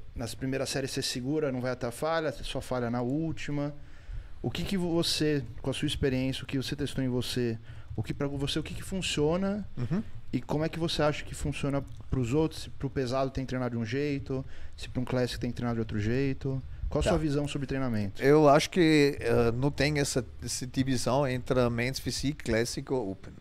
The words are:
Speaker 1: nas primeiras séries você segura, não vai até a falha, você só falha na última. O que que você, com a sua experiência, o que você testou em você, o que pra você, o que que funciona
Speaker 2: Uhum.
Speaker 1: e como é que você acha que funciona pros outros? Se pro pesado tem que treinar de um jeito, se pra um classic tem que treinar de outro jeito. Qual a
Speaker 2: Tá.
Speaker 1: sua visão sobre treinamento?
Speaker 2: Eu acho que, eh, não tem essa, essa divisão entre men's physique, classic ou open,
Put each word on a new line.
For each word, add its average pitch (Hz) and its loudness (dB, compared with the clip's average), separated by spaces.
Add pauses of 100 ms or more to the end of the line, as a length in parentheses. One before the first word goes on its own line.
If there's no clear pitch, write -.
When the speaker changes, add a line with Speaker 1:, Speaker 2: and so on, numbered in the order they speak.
(160)
Speaker 1:
nas 117 -6
primeiras 131 -2
séries 135 -2
você 131 -2
segura, 139 0
não 127 -2
vai 127 0
até 123 -4
a 117 -2
falha, 156 0
você - -8
só - -4
falha 123 0
na 123 0
última. 147 -2 (680)
O - -2
que 170 -4
que 190 0
você, 160 2 (180)
com - -2
a 131 0
sua - -2
experiência, 131 0
o - -12
que 139 -2
você 131 -2
testou 135 -2
em 131 0
você, 120 0 (360)
o 113 -2
que 127 -4
pra 143 -2
você, 139 -2
o 151 -2
que - -8
que - -6
funciona 190 0 (100)
Speaker 2:
Uhum. 127 0 (300)
Speaker 1:
e 127 0
como 151 0
é 165 0
que - -6
você 160 0
acha 147 2
que - -8
funciona 139 -2 (260)
pros 123 0
outros? 160 2
Se - -10
pro - -4
pesado 135 0
tem 135 -4
que 127 -6
treinar 127 -2
de 120 -4
um 117 0
jeito, 139 -2 (320)
se - -10
pra - -4
um 123 -2
classic 127 0
tem 120 -4
que 117 -6
treinar 120 -2
de 113 0
outro 110 -2
jeito. 135 0 (240)
Qual 143 0
a - 2
Speaker 2:
Tá. - 2
Speaker 1:
sua 175 4
visão 143 0
sobre 143 -4
treinamento? 117 -2
Speaker 2:
Eu 147 8
acho 151 8
que, 156 6
eh, 117 4
não 127 2
tem 143 2
essa, 135 0 (160)
essa 120 -4
divisão 131 2
entre 127 4
men's 120 0
physique, - -2
classic 120 2
ou 120 0
open, - -10